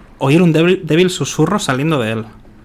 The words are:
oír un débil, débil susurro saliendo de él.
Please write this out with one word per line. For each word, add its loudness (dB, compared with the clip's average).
oír 2
un 4
débil, 2
débil 2
susurro -2
saliendo -2
de -2
él. -6